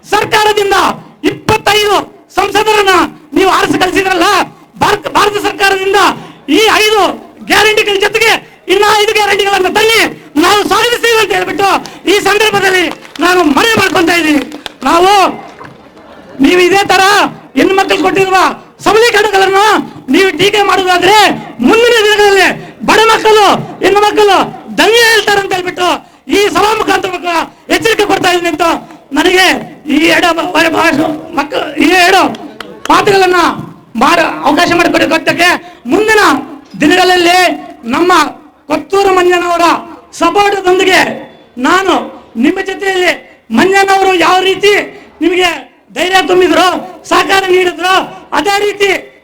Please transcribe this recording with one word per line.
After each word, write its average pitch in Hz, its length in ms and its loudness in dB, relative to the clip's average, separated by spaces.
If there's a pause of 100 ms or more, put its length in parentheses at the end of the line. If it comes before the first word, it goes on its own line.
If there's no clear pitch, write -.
ಸರ್ಕಾರದಿಂದ 427 640 0 (500)
ಇಪ್ಪತ್ತೈದು 415 720 0 (400)
ಸಂಸದರನ್ನ 403 540 0 (440)
ನೀವು 370 160 2
ಆರಿಸಿ 320 300 0
ಕಳಿಸಿದ್ರಲ್ಲ, 370 440 -2 (560)
ಭಾರತ, 415 280 -2
ಭಾರತ 403 260 0
ಸರ್ಕಾರದಿಂದ 392 640 -2 (540)
ಈ 415 240 2
ಐದು 392 560 0 (160)
ಗ್ಯಾರಂಟಿಗಳ 415 540 0
ಜೊತೆಗೆ 427 680 -2
ಇನ್ನ 392 160 2 (140)
ಐದು 415 160 0
ಗ್ಯಾರಂಟಿಗಳನ್ನ 403 520 0
ತನ್ನಿ, 440 340 0 (420)
ನಾವು 381 280 2
ಸಾಧಿಸ್ತೀವಿ 466 520 0
ಅಂತ 415 100 -2
ಹೇಳ್ಬಿಟ್ಟು 370 360 -2 (420)
ಈ 392 100 2
ಸಂದರ್ಭದಲ್ಲಿ 392 680 0 (300)
ನಾನು 359 240 2
ಮನವಿ 440 360 2
ಮಾಡ್ಕೊಂತ 370 300 0
ಇದ್ದೀನಿ. 311 300 0 (440)
ನಾವು, 349 300 2 (1300)
ನೀವು 359 180 4
ಇದೇ 381 260 2
ತರ 381 140 2 (560)
ಹೆಣ್ಮಕ್ಳು 381 460 0
ಕೊಟ್ಟಿರುವ 381 320 0 (480)
ಸಬಲೀಕರಣಗಳನ್ನು 403 1160 2 (120)
ನೀವು 359 260 2
ಟೀಕೆ 403 240 0
ಮಾಡುವುದಾದ್ರೆ 370 680 2 (300)
ಮುಂದಿನ 453 340 2 (100)
ದಿನಗಳಲ್ಲಿ 403 840 0
ಬಡ 339 140 2
ಮಕ್ಕಳು, 427 560 2 (280)
ಹೆಣ್ಣು 392 180 2
ಮಕ್ಕಳು 415 360 2 (400)
ದಂಗೆ 453 340 2
ಹೇಳ್ತಾರೆ 415 280 0
ಅಂತ 392 140 -4
ಹೇಳ್ಬಿಟ್ಟು 359 560 -4 (180)
ಈ 392 200 0
ಸಭಾ 392 300 0
ಮುಖಾಂತರ 381 320 -2 (600)
ಎಚ್ಚರಿಕೆ 403 360 0
ಕೊಡ್ತಾ 381 240 -2
ಇದ್ದೀನಿ 349 180 -2
ಅಂತ 339 140 -4 (520)
ನನಗೆ 359 320 2 (480)
ಈ 302 140 2
ಎರಡು 339 260 2
ಮ-, 330 220 -4 (200)
ಮ-, 311 640 -2
ಮಕ್ಕ-, - 380 -8
ಈ 302 120 2
ಎರಡು 370 340 4 (680)
ಮಾತುಗಳನ್ನ 381 460 2 (600)
ಮಾಡ-, 320 500 0
ಅವಕಾಶ 339 260 0
ಮಾಡಿಕೊಡೋದಕ್ಕೆ 330 1040 -2 (100)
ಮುಂದಿನ 415 340 2 (600)
ದಿನಗಳಲ್ಲಿ 359 880 2 (140)
ನಮ್ಮ 320 300 0 (540)
ಕೊತ್ತೂರು 381 480 0
ಮಂಜನವರ 349 460 0 (500)
ಸಪೋರ್ಟ್‌ದೊಂದಿಗೆ 381 1160 0 (280)
ನಾನು 330 640 -2 (140)
ನಿಮ್ಮ 349 240 0
ಜೊತೆಯಲ್ಲಿ 381 880 -4
ಮಂಜನವರು 381 640 2
ಯಾವ 339 240 2
ರೀತಿ 381 360 2 (460)
ನಿಮಗೆ 339 480 -2 (240)
ಧೈರ್ಯ 370 340 0
ತುಂಬಿದ್ರು, 359 380 2 (440)
ಸಹಕಾರ 381 380 0
ನೀಡಿದ್ರು, 359 480 0 (380)
ಅದೇ 202 380 -2
ರೀತಿ 202 200 -2 (320)